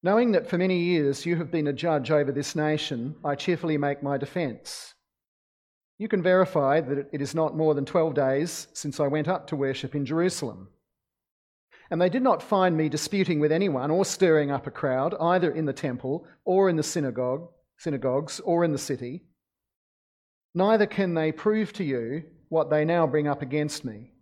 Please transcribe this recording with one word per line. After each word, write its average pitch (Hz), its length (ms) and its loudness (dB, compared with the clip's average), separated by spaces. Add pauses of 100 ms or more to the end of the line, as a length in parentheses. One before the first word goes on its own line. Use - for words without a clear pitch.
"Knowing 226 300 4
that 185 160 2
for 185 100 -2
many 185 220 2
years 160 480 2
you 170 80 2
have 160 160 -4
been 156 160 0
a 143 60 0
judge 147 400 0
over 147 180 4
this 139 240 -4
nation, 151 720 -2
I 147 100 0
cheerfully 160 420 -2
make 143 240 -2
my 139 160 -2
defence. - 800 -6 (1040)
You 214 80 -8
can 202 160 0
verify 170 580 4
that 143 320 -4
it 147 80 -4
is 139 140 -4
not 160 220 0
more 156 180 2
than 139 100 -2
twelve 160 300 0
days 139 600 0
since - 260 -8
I 143 80 2
went 147 180 0
up 180 220 -2
to - 80 -4
worship 135 400 -4
in 143 100 -2
Jerusalem. 147 680 -4 (1160)
And 170 120 0
they 180 80 4
did 254 120 0
not 254 200 4
find 185 340 2
me 156 140 0
disputing 165 500 0
with 151 100 4
anyone 151 400 0
or 185 140 2
stirring 156 460 2
up 139 160 -4
a 131 40 -8
crowd, 135 440 -2
either 170 360 2
in 156 140 -4
the 139 80 -2
temple 131 560 -6 (160)
or 190 240 4
in 175 80 2
the 156 60 0
synagogue, 135 680 -4 (280)
synagogues 139 640 -4
or 170 220 2
in 170 100 2
the 139 60 -2
city. 123 480 -8 (1300)
Neither 202 320 4
can 190 280 -2
they 156 180 0
prove 214 400 0
to 190 120 -6
you 135 460 -4 (200)
what 160 180 2
they 151 160 2
now 165 220 4
bring 147 200 0
up 143 140 -2
against 147 460 -4
me." 113 360 -12